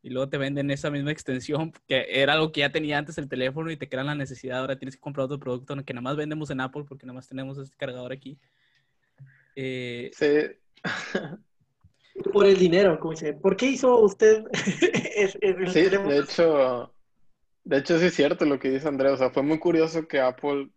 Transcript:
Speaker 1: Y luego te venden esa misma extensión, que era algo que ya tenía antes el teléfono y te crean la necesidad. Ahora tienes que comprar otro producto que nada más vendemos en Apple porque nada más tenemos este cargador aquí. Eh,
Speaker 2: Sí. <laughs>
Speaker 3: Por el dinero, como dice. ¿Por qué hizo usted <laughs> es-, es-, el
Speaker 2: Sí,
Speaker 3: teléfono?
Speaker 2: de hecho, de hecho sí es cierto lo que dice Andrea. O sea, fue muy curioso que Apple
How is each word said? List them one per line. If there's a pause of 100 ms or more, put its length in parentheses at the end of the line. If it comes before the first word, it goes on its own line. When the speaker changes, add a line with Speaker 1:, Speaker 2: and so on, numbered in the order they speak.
Speaker 1:
Y
luego
te
venden
esa
misma
extensión, (160)
que
era
algo
que
ya
tenía
antes
el
teléfono
y
te
crean
la
necesidad.
Ahora
tienes
que
comprar
otro
producto
que
nada
más
vendemos
en
Apple
porque
nada
más
tenemos
este
cargador
aquí. (1160)
Eh,
Speaker 2:
Sí.
<laughs> (880)
Speaker 3:
Por
el
dinero,
como
dice.
¿Por
qué
hizo
usted
<laughs>
es-,
es-,
el
Speaker 2:
Sí,
Speaker 3:
teléfono?
Speaker 2:
de
hecho, (680)
de
hecho
sí
es
cierto
lo
que
dice
Andrea.
O
sea,
fue
muy
curioso
que
Apple